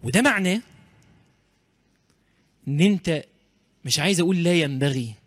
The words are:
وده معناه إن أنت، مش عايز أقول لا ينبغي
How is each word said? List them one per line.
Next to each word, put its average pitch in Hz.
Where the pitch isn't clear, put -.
وده 131
معناه 208
إن 143
أنت، 175
مش 123
عايز 170
أقول 175
لا 175
ينبغي 135